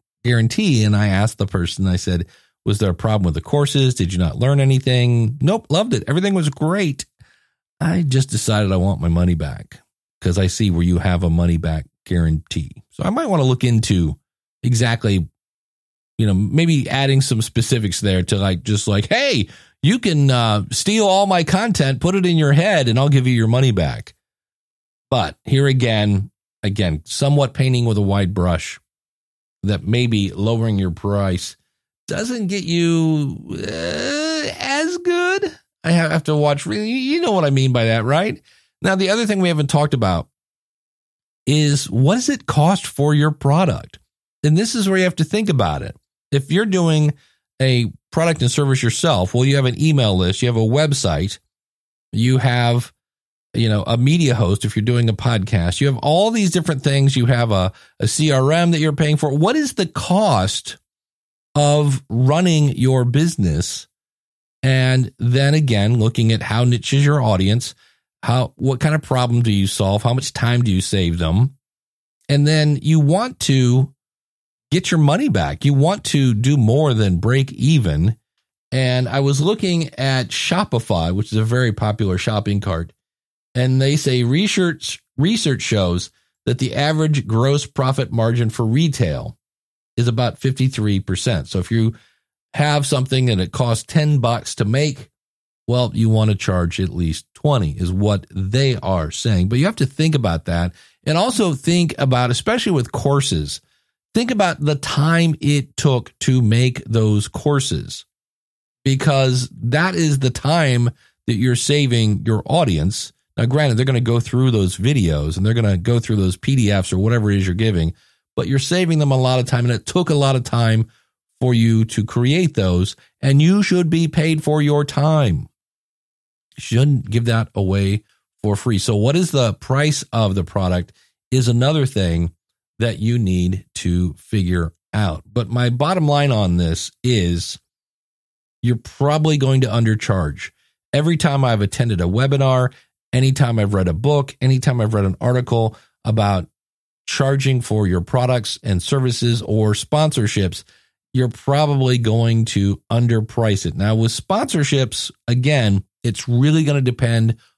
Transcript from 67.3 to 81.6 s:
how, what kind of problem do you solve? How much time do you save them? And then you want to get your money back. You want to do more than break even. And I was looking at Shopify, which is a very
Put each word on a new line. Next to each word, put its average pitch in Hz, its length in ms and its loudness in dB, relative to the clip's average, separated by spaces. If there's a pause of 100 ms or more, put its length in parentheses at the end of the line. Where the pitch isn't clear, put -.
how, 123 340 -2
what 104 240 -2
kind 156 160 0
of 151 60 -2
problem 120 400 0
do 110 100 2
you 98 160 2
solve? 101 340 0
How 120 100 0
much 127 200 -4
time 120 300 0
do 110 100 0
you 90 80 2
save 87 380 -2
them? 92 380 0 (720)
And 147 200 2
then 151 340 2
you 160 160 2
want 175 420 0
to 127 540 2 (800)
get 180 180 -2
your 170 80 0
money 160 300 2
back. 78 360 -2
You 143 80 2
want 160 320 0
to 131 300 0
do 127 220 0
more 127 380 2
than 98 240 2
break 127 340 0
even. 107 640 0 (560)
And 127 360 -2
I 139 120 -2
was 139 200 0
looking 175 540 -2
at 131 340 -2
Shopify, 101 840 -2
which 104 180 -4
is 107 60 0
a 110 60 2
very 123 260 0